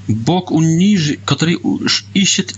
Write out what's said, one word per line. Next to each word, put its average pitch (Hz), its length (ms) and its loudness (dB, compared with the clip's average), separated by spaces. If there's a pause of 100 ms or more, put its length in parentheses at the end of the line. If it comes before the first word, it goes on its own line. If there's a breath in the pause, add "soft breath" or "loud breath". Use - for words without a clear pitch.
Бог, 139 420 0
унижи-, 160 760 2
который - 380 0
у-, - 260 -2
ш-, - 160 -2 (100)
ищет - 440 0